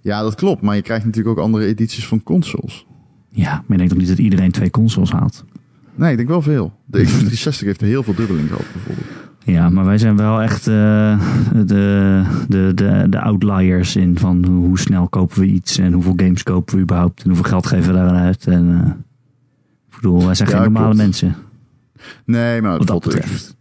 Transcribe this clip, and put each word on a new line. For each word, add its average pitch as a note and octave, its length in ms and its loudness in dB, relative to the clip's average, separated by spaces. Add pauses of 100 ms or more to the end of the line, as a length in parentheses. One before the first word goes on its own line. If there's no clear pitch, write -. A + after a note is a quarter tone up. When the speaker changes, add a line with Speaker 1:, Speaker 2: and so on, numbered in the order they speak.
Speaker 1:
Ja, G#2 220 -4
dat A2 120 -4
klopt. F#3 280 -2
Maar G#2 140 0
je G2 60 -2
krijgt A2 220 -6
natuurlijk A2+ 340 -2
ook D#2+ 60 -2
andere A2 220 0
edities A2+ 400 -4
van A2+ 160 -2
consoles. - 640 -4 (440)
Speaker 2:
Ja, D#2 220 -2
maar D2 180 -6
ik G2+ 60 2
denk F2+ 120 2
toch F2 100 0
niet F2+ 100 0
dat F#2 100 0
iedereen F#2 320 2
twee F#2 200 -2
consoles A2 400 0
haalt? - 340 -4 (500)
Speaker 1:
Nee, E3 160 0
ik B2+ 60 0
denk A#2+ 120 -2
wel E3 140 0
veel. C3 300 -2 (120)
De - 140 -8
Xbox G2+ 100 4
Speaker 2:
<laughs> - 20 0
Speaker 1:
driehonderdzestig A2 560 -2
heeft G2 140 -4
er G#2+ 60 0
heel B2+ 160 0
veel G#2 120 -2
dubbel G2 220 -2
in D2+ 100 -2
gehad, - 260 -6
bijvoorbeeld. - 340 -10 (380)
Speaker 2:
Ja, E2+ 260 2
maar F#2 140 2
wij G2 140 2
zijn G#2+ 180 2
wel A2 260 0
echt, A2 240 -2
eh, G#2+ 540 2 (340)
de, G2+ 680 2 (260)
de, F#2+ 260 2
de, G2 360 0
de F#2+ 100 -2
outliers F#2 760 0
in F2+ 220 2
van F2+ 280 2
hoe, F2+ 200 2
hoe F#2 120 2
snel F2+ 300 0
kopen F#2 320 -2
we F#2+ 60 4
iets F#2+ 320 -2
en F#2 140 2
hoeveel F2 240 2
games F2+ 260 2
kopen F#2 320 -4
we G2 60 2
überhaupt F2+ 420 0
en - 60 -2
hoeveel F2+ 220 2
geld F#2 160 0
geven F2 200 0
we F#2 120 2
daaraan F2+ 240 2
uit. F2+ 240 -2
En, F2 380 2
eh, D#2 60 2 (1000)
ik - 60 -20
bedoel, F2 300 0
wij F2+ 100 0
zijn G2 140 -2
Speaker 1:
Ja, F#2+ 60 0
Speaker 2:
geen F#2+ 100 4
normale A2 220 2
Speaker 1:
klopt. G#2+ 160 2
Speaker 2:
mensen. F#2 320 0 (880)
Speaker 1:
Nee, A#2 380 0
maar F#2 160 -2
Speaker 2:
Wat - 80 0
dat E2+ 160 -2
Speaker 1:
bijvoorbeeld - 120 -2 (180)
Speaker 2:
betreft. - 280 -12